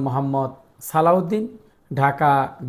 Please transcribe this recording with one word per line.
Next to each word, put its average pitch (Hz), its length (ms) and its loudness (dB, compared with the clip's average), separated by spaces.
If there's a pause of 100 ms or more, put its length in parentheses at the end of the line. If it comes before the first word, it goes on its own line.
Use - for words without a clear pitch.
মোহাম্মদ 135 460 -2 (380)
সালাউদ্দিন, 180 560 2 (460)
ঢাকা 139 400 2 (380)